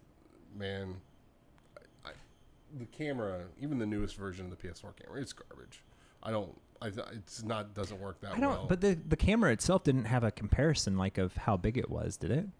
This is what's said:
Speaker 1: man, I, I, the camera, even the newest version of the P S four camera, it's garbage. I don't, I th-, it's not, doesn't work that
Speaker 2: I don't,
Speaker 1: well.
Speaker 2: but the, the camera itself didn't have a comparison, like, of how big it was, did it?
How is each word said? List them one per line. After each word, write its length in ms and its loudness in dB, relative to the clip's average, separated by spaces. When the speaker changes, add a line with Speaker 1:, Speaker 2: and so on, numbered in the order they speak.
Speaker 1:
man, 460 -8
I, 320 -20
I, 20 -12
the 100 -12
camera, 600 -6
even 200 -4
the 60 -2
newest 300 -2
version 300 -10
of 60 -10
the 60 -14
P 120 -12
S 100 -14
four 140 -16
camera, 280 -12
it's 120 -10
garbage. 500 -20
I 80 -6
don't, 280 -4
I 80 -6
th-, 240 -8
it's 300 -14
not, 300 -6
doesn't 260 -6
work 220 -10
that 120 -10
Speaker 2:
I 60 -4
don't, 120 2
Speaker 1:
well. 160 -4
Speaker 2:
but 140 2
the, 120 6
the 100 4
camera 340 6
itself 320 4
didn't 220 4
have 180 4
a 80 4
comparison, 640 2
like, 200 0
of 200 2
how 200 2
big 200 0
it 120 0
was, 280 -4
did 140 -2
it? 160 0